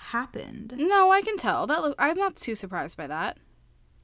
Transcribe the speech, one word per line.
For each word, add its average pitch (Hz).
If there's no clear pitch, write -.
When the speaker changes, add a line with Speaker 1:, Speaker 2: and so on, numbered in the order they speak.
Speaker 1:
happened? 233
Speaker 2:
No, 381
I 392
can 415
tell. 175
That 311
look, 294
I'm 302
not 381
too 226
surprised 180
by 151
that. 160